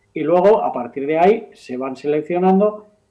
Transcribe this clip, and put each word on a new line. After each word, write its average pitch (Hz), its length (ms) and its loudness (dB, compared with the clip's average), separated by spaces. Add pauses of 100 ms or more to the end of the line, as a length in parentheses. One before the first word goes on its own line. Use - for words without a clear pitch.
(140)
Y 160 80 -8
luego, 180 420 2
a - 100 -4
partir 123 320 -8
de 156 140 -2
ahí, 202 340 2
se - 240 -14
van 131 180 -8
seleccionando 185 920 0 (240)